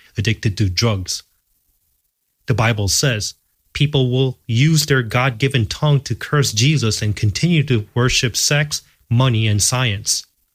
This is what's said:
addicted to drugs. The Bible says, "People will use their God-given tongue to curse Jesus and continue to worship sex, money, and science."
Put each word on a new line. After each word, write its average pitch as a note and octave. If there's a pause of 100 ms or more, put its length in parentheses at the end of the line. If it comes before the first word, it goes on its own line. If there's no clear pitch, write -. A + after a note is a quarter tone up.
(160)
addicted G#2+
to G#2
drugs. F#2 (1200)
The A#2+
Bible G#2+
says, A2+ (400)
"People C#3+
will B2+
use D3+
their C3+
God-given B2
tongue D3
to -
curse -
Jesus A#2
and G#2+
continue D#3
to A2+
worship B2
sex, D3 (280)
money, A#2
and G#2
science." A2+ (280)